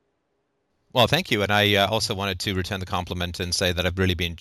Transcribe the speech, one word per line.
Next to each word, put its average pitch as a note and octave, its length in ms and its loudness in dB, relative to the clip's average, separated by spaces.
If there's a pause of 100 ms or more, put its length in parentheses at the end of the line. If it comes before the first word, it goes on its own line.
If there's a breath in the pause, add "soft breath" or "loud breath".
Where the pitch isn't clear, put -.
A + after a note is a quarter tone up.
(920)
Well, A#2+ 160 4
thank D#3+ 240 0
you. G#2 120 2
And G2 100 0
I, G#2 220 4
uh, G2 120 6
also G#2+ 260 -2
wanted G2 280 -4
to G2 140 -2
return F#2 260 -4
the F#2 40 -8
compliment F2+ 540 -6
and F2+ 160 -6
say F2+ 160 0
that F2 140 -2
I've F2 120 -2
really F#2 180 2
been E2+ 260 -6